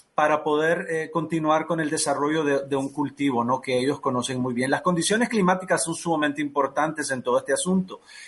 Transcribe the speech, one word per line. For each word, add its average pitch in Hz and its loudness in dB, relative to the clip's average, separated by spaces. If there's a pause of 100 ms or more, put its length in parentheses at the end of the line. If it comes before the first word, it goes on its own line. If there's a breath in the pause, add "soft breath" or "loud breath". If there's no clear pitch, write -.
(140 loud breath)
para 151 2
poder, 160 2
eh, 160 -4
continuar 156 0
con 165 0
el 151 -2
desarrollo 147 0
de, 139 2
de 139 -2
un 135 -2
cultivo, 139 0
¿no? 127 0
Que 127 -2
ellos 135 0
conocen 127 -2
muy 127 -2
bien. 127 0
Las 139 2
condiciones 190 2
climáticas 185 2
son 165 -4
sumamente 151 -2
importantes 147 -2
en 131 -4
todo 123 2
este 135 -2
asunto. 185 0 (280 loud breath)